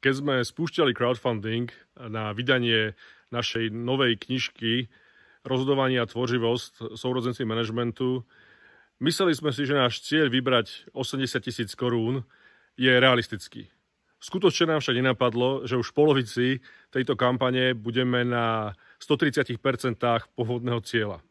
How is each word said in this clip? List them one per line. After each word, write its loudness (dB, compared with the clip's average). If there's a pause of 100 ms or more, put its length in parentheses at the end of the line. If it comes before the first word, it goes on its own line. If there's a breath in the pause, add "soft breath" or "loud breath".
Keď 4
sme -2 (100)
spúšťali 0
crowdfunding -2 (240)
na -8
vydanie 2 (400 loud breath)
našej -2
novej 0
knižky -4 (520 soft breath)
Rozhodovanie 2
a -2
tvorivosť, -2
sourozenci -2
managementu, -2 (760 soft breath)
mysleli 2
sme -2
si, -4
že 0
náš 2
cieľ 2
vybrať 0
osemdesiat -4
tisíc -6
korún -2 (520 soft breath)
je 2
realistický. 2 (520)
Skutočne 2
nám 2
však 0
nenapadlo, 0
že -2
už -4
v -4
polovici 4 (420 loud breath)
tejto -2
kampane 2
budeme 0
na -2 (240 soft breath)
sto 0
tridsiatich 0
percentách 0
pôvodného -2
cieľa. -4 (100)